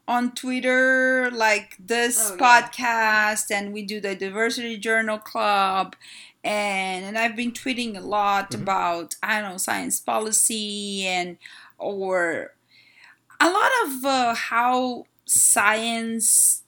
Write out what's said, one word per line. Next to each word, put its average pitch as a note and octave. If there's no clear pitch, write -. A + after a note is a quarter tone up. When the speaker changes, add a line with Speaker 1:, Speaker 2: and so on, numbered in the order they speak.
Speaker 1:
on A#3+
Twitter, B3+
like G#3+
this A#3+
Speaker 2:
Oh, -
yeah. -
Speaker 1:
podcast, A3
and G3+
we G#3+
do G#3
the G3
Diversity A3+
Journal A3
Club, G3
and, F#3+
and G#3
I've A3+
been A#3+
tweeting A#3
a F3+
lot G3
Speaker 3:
Mm-hmm. G#3
Speaker 1:
about, F3+
I G#3+
don't G3+
know, F3+
science -
policy G#3
and, F3+
or F3+
a D#4+
lot G#4
of, C4
uh, B3+
how B3
science, A3+